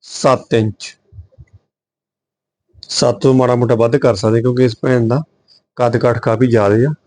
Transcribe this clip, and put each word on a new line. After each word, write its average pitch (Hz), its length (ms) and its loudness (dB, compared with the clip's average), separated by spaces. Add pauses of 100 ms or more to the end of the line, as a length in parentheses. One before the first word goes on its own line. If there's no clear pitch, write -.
ਸੱਤ - 500 -2
ਇੰਚ। 110 420 -4 (1900)
ਸੱਤ - 340 -2
ਤੋਂ 135 120 4
ਮਾੜਾ 127 200 2
ਮੋਟਾ 120 200 0
ਵੱਧ 117 220 0
ਕਰ 127 180 2
ਸਕਦੇ 110 260 0
ਕਿਉਂਕਿ 123 240 0
ਇਸ 117 180 -2
ਭੈਣ 127 260 0
ਦਾ 131 140 -2 (540)
ਕੱਦ 120 200 0
ਕਾਠ 117 220 0
ਕਾਫੀ 117 280 0
ਜ਼ਿਆਦਾ 107 280 2 (140)
ਆ। 156 40 -2 (140)